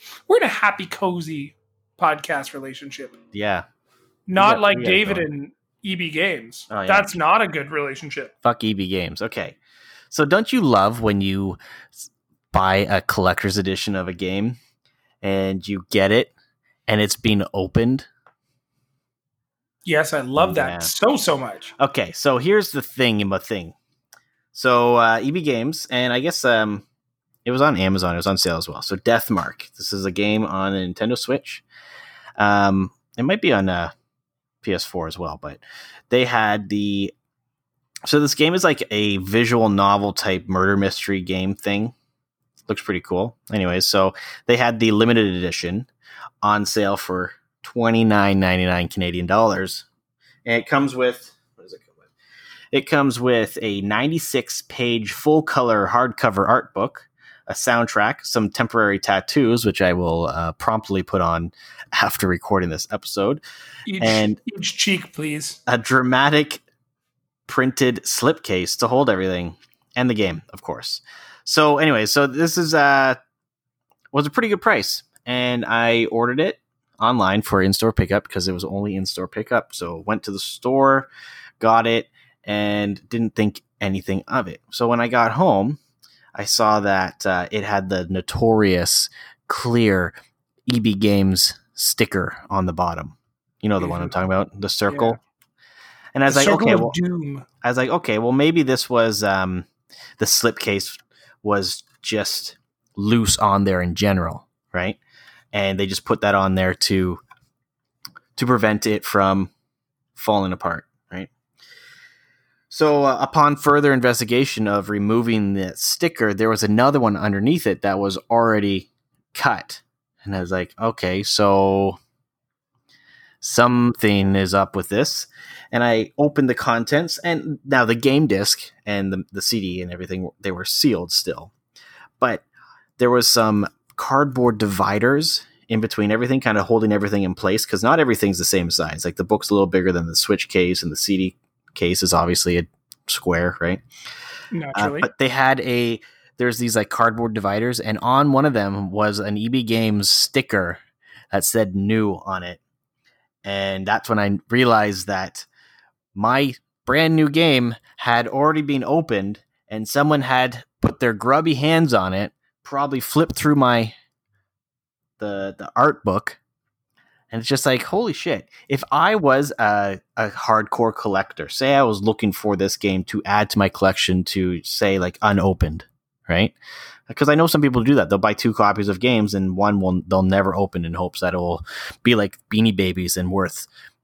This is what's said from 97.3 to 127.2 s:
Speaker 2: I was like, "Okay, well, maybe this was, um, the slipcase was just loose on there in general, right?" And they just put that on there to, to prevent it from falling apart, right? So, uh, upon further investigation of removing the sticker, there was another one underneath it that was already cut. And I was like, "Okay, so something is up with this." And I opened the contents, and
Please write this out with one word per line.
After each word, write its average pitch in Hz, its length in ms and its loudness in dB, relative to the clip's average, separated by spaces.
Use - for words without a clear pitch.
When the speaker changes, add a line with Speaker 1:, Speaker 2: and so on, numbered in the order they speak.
Speaker 2:
I 123 60 -4
was 123 100 0
like, 127 120 0
"Okay, - 300 -2
well, 120 120 0
maybe 151 320 2
this 131 260 -2
was, 113 320 2
um, 95 440 -2
the 107 80 -2
slipcase - 720 0
was 101 400 -2
just - 560 -6
loose 107 420 0
on 98 280 2
there 92 160 0
in 87 140 -4
general, 90 520 0
right?" 90 260 -4
And 98 260 -2
they 98 100 0
just 95 180 -8
put 110 160 -2
that 101 140 2
on 95 200 2
there 92 180 2
to, 90 460 0
to 135 80 -2
prevent 107 420 2
it 107 160 -2
from 98 480 2
falling 98 400 -2
apart, 85 320 -6
right? 92 180 -14
So, 147 340 2
uh, 160 160 2
upon 143 380 2
further 143 360 4
investigation 120 760 0
of 101 200 0
removing 107 640 0
the 95 220 -4
sticker, - 580 0
there 110 160 2
was 110 140 0
another 123 360 4
one 107 180 2
underneath 107 500 0
it 95 140 0
that 98 180 0
was 98 180 -2
already 107 640 2
cut. - 480 -4
And 101 120 -10
I 95 40 -4
was 90 120 -6
like, 90 300 -4
"Okay, 101 420 -2
so 98 760 2
something 117 960 2
is 95 180 0
up 98 220 0
with 92 140 -4
this." 123 380 -2
And 120 120 0
I 113 340 0
opened 143 320 2
the 123 60 0
contents, 135 640 -2
and 165 460 -4